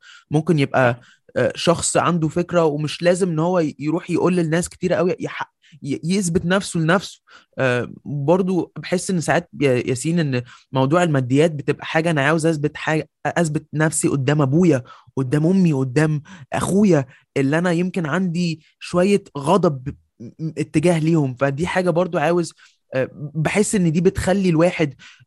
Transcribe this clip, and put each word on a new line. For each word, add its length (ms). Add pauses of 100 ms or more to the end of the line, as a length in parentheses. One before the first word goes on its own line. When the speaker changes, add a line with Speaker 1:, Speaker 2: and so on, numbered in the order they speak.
(320)
Speaker 1:
ممكن 280
يبقى، 340
Speaker 2:
صح. 60 (380)
Speaker 1:
آه، 180
شخص 420
عنده 300
فكرة، 360
ومش 380
لازم 280
إن 100
هو 200
ي-، 200
يروح 300
يقول 260
للناس 340
كتير 240
قوي، 260
يح-، 340 (300)
ي-، 200
يثبت 420
نفسه 340
لنفسه. 420 (380)
آه، 320 (140)
برضو 680
بحس 340
إن 120
ساعات 280 (120)
يا 120
ياسين 460
إن 220 (300)
موضوع 320
الماديات 480
بتبقى 340
حاجة 260
أنا 100
عاوز 240
أثبت 320
حاجة، 320 (160)
أثبت 480
نفسي 340
قدام 340
أبويا، 420 (340)
قدام 280
أمي، 280
قدام 480 (320)
أخويا، 520 (320)
اللي 200
أنا 140
يمكن 340
عندي 600 (140)
شوية 440 (140)
غضب 580 (240)
م-، 100 (100)
م-، 180
اتجاه 420
ليهم. 360
فدي 320
حاجة 220
برضو 280
عاوز، 360 (400)
آه، 200
بحس 640
إن 160
دي 100
بتخلي 480
الواحد 440 (340)